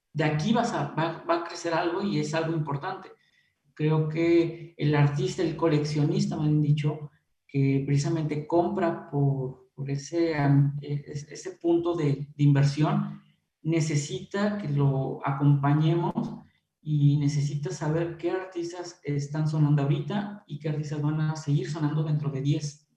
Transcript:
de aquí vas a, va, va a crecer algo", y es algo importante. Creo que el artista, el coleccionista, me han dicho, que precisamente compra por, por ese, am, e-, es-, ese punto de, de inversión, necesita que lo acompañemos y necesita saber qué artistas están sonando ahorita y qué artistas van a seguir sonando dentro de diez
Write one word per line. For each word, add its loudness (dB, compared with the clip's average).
de 0
aquí 0
vas 2
a, -4
va, -4
va 2
a -6
crecer -6
algo", 0
y 0
es -4
algo 0
importante. -4
Creo 2
que 0
el 2
artista, 2
el -2
coleccionista, 2
me -2
han 4
dicho, 0
que 2
precisamente 0
compra 0
por, -2
por -8
ese, -2
am, 4
e-, -4
es-, -10
ese -12
punto 0
de, 0
de 2
inversión, 2
necesita -2
que -8
lo 0
acompañemos 2
y 4
necesita 0
saber -2
qué -4
artistas -6
están -2
sonando 4
ahorita -2
y -10
qué -6
artistas -6
van 0
a -2
seguir -2
sonando -2
dentro -2
de -4
diez -4